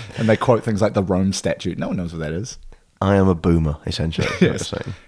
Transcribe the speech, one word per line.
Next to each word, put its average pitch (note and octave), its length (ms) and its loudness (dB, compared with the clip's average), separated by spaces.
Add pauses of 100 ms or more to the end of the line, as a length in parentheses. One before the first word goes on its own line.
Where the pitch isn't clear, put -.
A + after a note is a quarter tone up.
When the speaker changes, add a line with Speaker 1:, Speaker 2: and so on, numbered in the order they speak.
(180)
Speaker 1:
And A2 120 2
they G#2+ 80 4
quote A2+ 260 2
things G#2+ 180 -2
like G2 120 2
the G2+ 100 2
Rome F#2+ 300 2
Statute. - 440 -4
No - 120 -4
one F#3 80 -4
knows E2+ 160 -6
what E2 60 -8
that D#2 140 -4
is. G2+ 240 -8 (440)
Speaker 2:
I G2 140 4
am F#2+ 120 6
a F#2 80 4
boomer, D#2+ 500 2
essentially, E2 420 -2
is - 60 -4
what - 80 -4
Speaker 1:
Yes. - 320 2
Speaker 2:
I'm - 100 -6
saying. - 120 -12 (120)